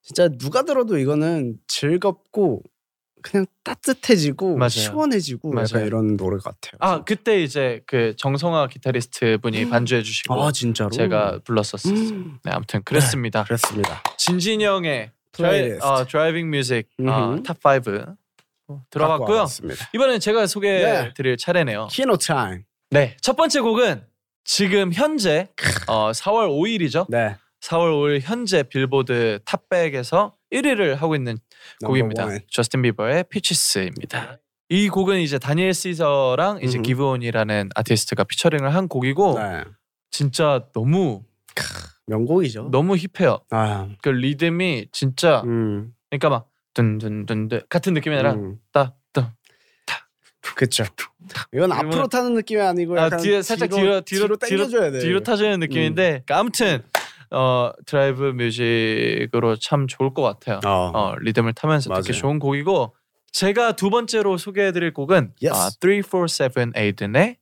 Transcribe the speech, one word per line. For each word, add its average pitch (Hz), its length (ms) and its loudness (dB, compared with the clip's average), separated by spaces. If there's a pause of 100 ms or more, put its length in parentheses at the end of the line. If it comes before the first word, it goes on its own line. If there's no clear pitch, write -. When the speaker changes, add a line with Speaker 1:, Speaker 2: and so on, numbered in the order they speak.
Speaker 1:
진짜 175 280 2
누가 143 320 -2
들어도 247 340 0
이거는 147 600 0 (100)
즐겁고 180 960 -2 (580)
그냥 196 240 0 (200)
따뜻해지고 185 920 0
Speaker 2:
맞아요. 123 140 2
Speaker 1:
시원해지고 160 800 -2 (100)
약간 110 140 0
Speaker 2:
맞아요. 110 120 0
Speaker 1:
이런 107 300 2
노래 95 220 -2
같아요. - 400 -12
Speaker 2:
아, 175 260 0
그때 208 380 0
이제 131 440 -2
그 117 300 2
정성화 143 520 0
기타리스트 120 760 -2
분이 113 220 -2
Speaker 1:
음. 120 60 -4
Speaker 2:
반주해 120 320 2
주시고 113 400 -4
Speaker 1:
아, 147 100 2
진짜로? 117 360 -2
Speaker 2:
제가 101 560 0
불렀었어요. 110 500 -2
Speaker 1:
음. 196 500 -4
Speaker 2:
네, 92 80 -4
아무튼 101 260 -4
Speaker 1:
네, 95 60 -4
Speaker 2:
그랬습니다. 120 600 0
Speaker 1:
그랬습니다. 107 580 -2 (140)
Speaker 2:
진진이 202 480 0
형의 156 460 0 (220)
드라이-, 180 280 2
Speaker 1:
플레이리스트. 120 240 -2
Speaker 2:
어, 131 220 2
드라이빙 160 440 0
뮤직, 127 380 -2 (120)
어, - 20 -2
Speaker 1:
음흠. 131 400 0
Speaker 2:
탑 175 180 -8
파이브. 123 460 2 (640)
어, 139 200 -14
들어봤고요. 156 360 2
Speaker 1:
갖고 208 80 2
와봤습니다. 143 600 -4
Speaker 2:
이번엔 247 260 2
제가 214 260 2
소개해 190 380 0
Speaker 1:
네. 151 300 0
Speaker 2:
드릴 131 240 -2
차례네요. 123 520 0
Speaker 1:
키노 254 280 2
타임. 101 460 -2 (260)
Speaker 2:
네, 135 320 4
첫 254 120 0
번째 302 260 2
곡은 220 420 2 (420)
지금 196 480 2
현재, 196 640 2
Speaker 1:
크. - 340 -2
Speaker 2:
어, 110 220 2
사월 208 380 0
오 151 160 0
일이죠? 180 420 0
Speaker 1:
네. 113 280 0 (260)
Speaker 2:
사월 165 300 2
오 147 180 2
일 143 100 2
현재 190 420 0
빌보드 127 840 0
탑 - 240 -6
백에서 165 640 0 (160)
일 269 160 0
위를 202 300 2
하고 156 200 0
있는 120 220 -4 (420)
Speaker 1:
넘버 113 120 -4
Speaker 2:
곡입니다. 110 340 0
Speaker 1:
원. 104 120 -4 (120)
Speaker 2:
저스틴 123 320 0
비버의 123 480 0
피치스입니다. - 1080 -4 (300)
이 196 220 2
곡은 190 300 2
이제 143 180 -2
다니엘 165 360 0
시저랑 156 880 0
이제 127 160 0
Speaker 1:
음흠. 117 40 -2
Speaker 2:
기브온이라는 117 920 0
아티스트가 110 500 0
피처링을 147 500 0
한 190 120 0
곡이고 139 520 0
Speaker 1:
네. 92 260 -6 (460)
Speaker 2:
진짜 143 640 0
너무 123 500 0 (300)
Speaker 1:
크, - 100 -4 (420)
명곡이죠. 117 640 0
Speaker 2:
너무 165 260 4
힙해요. 165 440 2 (100)
Speaker 1:
아. 104 380 0 (140)
Speaker 2:
그 143 80 0
리듬이 147 840 -2
진짜 135 540 2
Speaker 1:
음. 110 480 -2 (160)
Speaker 2:
그러니까 147 180 0
막 117 200 0 (260)
둔둔둔둔 107 960 -2
같은 180 240 0
느낌이 151 220 0
아니라 135 200 2
Speaker 1:
음. 101 240 -8 (140)
Speaker 2:
따, 135 220 2 (180)
따, 120 220 0 (500)
따. - 220 -10 (480)
Speaker 1:
그쵸. 117 300 0 (680)
이건 175 180 2
Speaker 2:
이러면 - 20 0
Speaker 1:
앞으로 156 340 0
타는 247 280 0
느낌이 214 260 0
아니고 175 380 0
Speaker 2:
아, 160 80 4
Speaker 1:
약간 170 140 0
Speaker 2:
뒤에 202 220 2
살짝 220 260 -2
Speaker 1:
뒤로, 196 320 2
Speaker 2:
뒤로, - 20 -
뒤로, 202 340 0
Speaker 1:
뒤로 - 0 -
당겨줘야 226 460 0
Speaker 2:
뒤로, 147 100 0
Speaker 1:
돼요. 127 100 -4
Speaker 2:
뒤로 180 220 0
타주는 214 300 2
Speaker 1:
음. 180 60 -2
Speaker 2:
느낌인데 156 420 0 (220)
그러니까 147 140 0
아무튼 202 440 0 (480)
어, 127 420 2 (120)
드라이브 139 480 0
뮤직으로 117 1200 0
참 139 300 0
좋을 135 280 -2
것 151 80 -2
같아요. 104 420 -4
Speaker 1:
어. 92 300 2
Speaker 2:
어, 101 240 0
리듬을 113 340 0
타면서 147 420 -2
듣기 95 180 -2
Speaker 1:
맞아요. - 80 -4
Speaker 2:
좋은 147 180 0
곡이고 139 560 -2 (380)
제가 208 400 2
두 190 180 0
번째로 214 480 0
소개해드릴 185 560 -2
곡은 175 380 2 (100)
Speaker 1:
Yes. 147 120 0
Speaker 2:
아, 92 140 2 (120)
three 196 180 4
four 185 320 -2
seven 127 440 0
에이든의 110 680 0